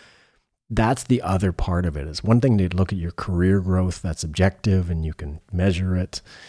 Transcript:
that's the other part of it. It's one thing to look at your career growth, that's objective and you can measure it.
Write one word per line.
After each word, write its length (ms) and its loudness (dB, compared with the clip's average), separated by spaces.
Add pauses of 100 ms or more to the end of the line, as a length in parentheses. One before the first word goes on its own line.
(720)
that's 340 0
the 180 0
other 300 0
part 340 -2
of 100 -4
it. 100 -6
It's 160 -10
one 180 4
thing 180 4
to 180 2
look 160 0
at 60 -4
your 120 -6
career 500 2
growth, 420 0
that's 220 -6
objective 640 0
and 140 -2
you 100 -4
can 260 -12 (120)
measure 440 0
it. 240 -4 (280)